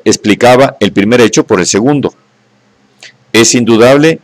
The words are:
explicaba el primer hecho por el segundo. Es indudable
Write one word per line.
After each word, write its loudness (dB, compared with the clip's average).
explicaba 0
el -2
primer 0
hecho 0
por -2
el -4
segundo. -2
Es 0
indudable 2